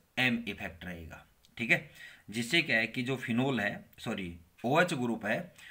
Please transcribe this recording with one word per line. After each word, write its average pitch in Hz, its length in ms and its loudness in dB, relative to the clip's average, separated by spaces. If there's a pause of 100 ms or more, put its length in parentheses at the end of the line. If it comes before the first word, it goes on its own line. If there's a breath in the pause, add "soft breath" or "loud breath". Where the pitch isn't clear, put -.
(200)
एम 120 280 2
effect 95 380 -8
रहेगा, 82 400 -12 (320)
ठीक 117 140 0
है। - 180 0 (380 loud breath)
जिससे 117 340 2
क्या 139 160 2
है 113 100 4
कि 127 160 -4
जो 131 140 0
फिनॉल 127 420 2
है, 101 260 -2 (140)
sorry, 98 360 -6 (300)
ओएच 170 280 4
group 120 320 0
है, 123 280 -2 (180 loud breath)